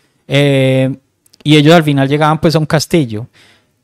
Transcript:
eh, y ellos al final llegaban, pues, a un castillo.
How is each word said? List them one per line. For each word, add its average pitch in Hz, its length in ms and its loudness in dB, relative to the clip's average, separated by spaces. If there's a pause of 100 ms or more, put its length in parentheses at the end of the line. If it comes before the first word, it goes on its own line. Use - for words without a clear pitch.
(260)
eh, 135 680 0 (480)
y 147 120 2
ellos 151 180 4
al 175 80 4
final 139 260 0
llegaban, 151 320 -2
pues, 160 160 0
a - 20 -2
un 156 60 -2
castillo. 131 640 -4 (580)